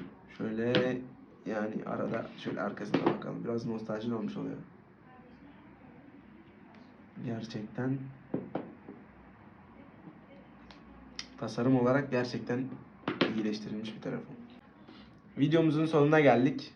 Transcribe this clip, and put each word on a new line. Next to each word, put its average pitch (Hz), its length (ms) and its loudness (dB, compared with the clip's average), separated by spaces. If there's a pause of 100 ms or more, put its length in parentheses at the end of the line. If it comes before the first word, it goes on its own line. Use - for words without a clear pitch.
(380)
şöyle, 120 600 0 (480)
yani 107 280 -2 (120)
arada 110 400 -4 (120)
şöyle - 240 -6
arkasına 104 440 -2
bakalım. - 380 -2
Biraz 117 220 -2
nostaljik 110 480 -4
olmuş 104 240 -4
oluyor. - 200 -6 (2750)
Gerçekten 120 720 -4 (3500)
tasarım 123 420 2
olarak 127 320 2
gerçekten 123 520 -2 (720)
iyileştirilmiş 107 600 -4
bir - 60 -14
telefon. - 340 -8 (1000)
Videomuzun 156 480 4
sonuna 151 340 6
geldik. 135 560 6